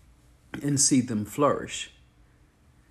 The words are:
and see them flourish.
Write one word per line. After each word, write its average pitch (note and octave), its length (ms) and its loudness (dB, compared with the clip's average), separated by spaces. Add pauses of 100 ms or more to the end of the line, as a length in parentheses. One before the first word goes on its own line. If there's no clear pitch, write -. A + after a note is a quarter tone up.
(640)
and C#3+ 180 0
see C3 200 4
them G#2+ 240 -2
flourish. - 640 -2 (1000)